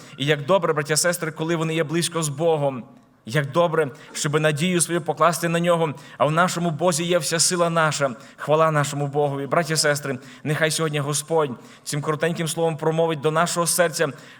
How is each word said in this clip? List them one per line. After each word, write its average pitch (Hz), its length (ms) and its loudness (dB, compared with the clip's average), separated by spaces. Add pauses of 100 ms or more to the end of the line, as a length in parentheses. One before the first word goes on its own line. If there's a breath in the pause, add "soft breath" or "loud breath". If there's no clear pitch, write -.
(180 loud breath)
І 135 80 -4
як 143 200 0
добре, 170 280 2
браті 147 200 -2
і 147 40 0
сестри, 170 340 -2
коли 160 240 -2
вони 160 200 -2
є 165 80 0
близько 165 400 -2
з 151 60 -2
Богом. 143 540 0 (420)
Як 139 260 -2
добре, 160 400 2 (220 loud breath)
щоб 151 260 0
надію 156 420 2
свою 165 200 0
покласти 165 480 2
на 170 100 0
нього. 170 340 2 (240 loud breath)
А 127 80 2
в 151 60 2
нашому 175 400 2
Бозі 165 320 0
є 175 140 2
вся 165 220 -2
сила 170 300 2
наша. 147 460 0 (220 loud breath)
Хвала 156 340 2
нашому 147 360 0
Богові. 139 400 -2
Браті 156 260 0
і - 20 0
сестри, 143 440 0 (240 loud breath)
нехай 151 280 0
сьогодні 151 280 -2
Господь 147 520 -2 (320 loud breath)
цим 147 180 -4
коротеньким 156 460 -2
словом 165 300 -2
промовить 160 440 0
до 151 100 0
нашого 170 360 0
серця, 165 400 0 (320 loud breath)